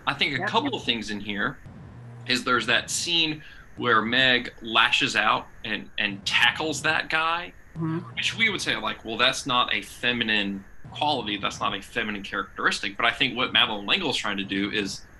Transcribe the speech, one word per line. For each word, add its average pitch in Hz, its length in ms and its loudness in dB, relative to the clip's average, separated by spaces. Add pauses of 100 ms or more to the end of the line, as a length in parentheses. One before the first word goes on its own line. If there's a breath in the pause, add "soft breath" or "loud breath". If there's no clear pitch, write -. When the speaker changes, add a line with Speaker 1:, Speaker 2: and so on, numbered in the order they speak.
Speaker 1:
I 143 80 0
think 151 220 0
a 127 60 -2
Speaker 2:
Yep. - 80 -2
Speaker 1:
couple 233 260 0
of 117 80 -8
things 113 260 -2
in 104 100 -6
here 104 380 -4 (680)
is 123 160 0
there's 120 240 2
that 117 240 2
scene 160 500 0 (360 loud breath)
where 113 260 6
Meg 123 580 4
lashes 113 540 2
out 110 320 2 (180)
and, 110 320 -4
and 101 300 -2
tackles 131 560 2
that 156 260 0
guy, 165 440 0 (220)
Speaker 2:
Mm-hmm. 160 220 -2 (160)
Speaker 1:
which - 240 -4
we 220 140 4
would 170 100 -4
say, 131 140 0
like, 107 280 -4
"Well, 110 140 -4
that's 127 300 2
not 123 260 2
a 104 80 0
feminine 107 840 0 (280)
quality. 117 460 0
That's 101 220 -4
not 107 160 0
a 98 60 -6
feminine 107 400 -4
characteristic." 117 720 -2
But 117 120 2
I 117 40 4
think 127 240 0
what - 160 0
Madeleine 110 360 2
L'Engle 160 240 2
is 113 40 0
trying 101 220 -2
to 98 60 -2
do 98 260 -2
is, - 320 -2 (180)